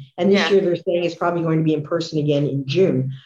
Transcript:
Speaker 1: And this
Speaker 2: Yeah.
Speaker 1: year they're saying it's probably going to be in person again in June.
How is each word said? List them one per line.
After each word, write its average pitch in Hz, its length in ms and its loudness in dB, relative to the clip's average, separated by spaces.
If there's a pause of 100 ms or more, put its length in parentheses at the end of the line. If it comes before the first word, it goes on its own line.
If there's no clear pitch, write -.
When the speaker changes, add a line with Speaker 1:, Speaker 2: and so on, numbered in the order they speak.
(180)
Speaker 1:
And 190 140 2
this 196 80 4
Speaker 2:
Yeah. 165 100 0
Speaker 1:
year 196 120 4
they're 175 140 0
saying 175 280 -2
it's 170 100 -2
probably 175 300 -2
going 160 160 0
to 160 40 0
be 156 120 2
in 147 80 -4
person 160 340 -4
again 147 300 0
in 135 180 -4
June. 135 460 0 (140)